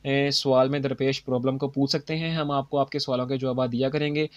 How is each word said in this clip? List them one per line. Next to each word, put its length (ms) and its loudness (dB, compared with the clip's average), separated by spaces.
ए, 240 2
सवाल 380 4
में 140 0
दरपेश 360 0
प्रॉब्लम 380 0
को 120 -2
पूछ 240 0
सकते 220 -4
हैं, 220 -2
हम 140 -2
आपको 280 0
आपके 200 -2
सवालों 280 -2
के 120 -2
जवाब 320 0
दिया 180 0
करेंगे। 480 0